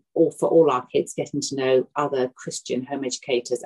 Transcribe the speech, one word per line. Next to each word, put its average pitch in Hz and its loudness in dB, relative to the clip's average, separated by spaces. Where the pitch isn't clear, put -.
or 156 4
for - -2
all 165 6
our 127 0
kids - -2
getting 147 -6
to 135 -6
know 131 2
other 139 0
Christian - -8
home 135 -8
educators, 123 -4